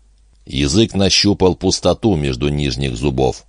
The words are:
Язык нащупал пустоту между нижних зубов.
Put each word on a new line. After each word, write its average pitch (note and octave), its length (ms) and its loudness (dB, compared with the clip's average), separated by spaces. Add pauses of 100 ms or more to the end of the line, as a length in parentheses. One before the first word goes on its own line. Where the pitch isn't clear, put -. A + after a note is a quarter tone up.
(460)
Язык D2 480 0
нащупал F#2+ 600 2
пустоту F#2 600 0
между C#2 340 -2
нижних C#2 460 -2
зубов. B1+ 540 -2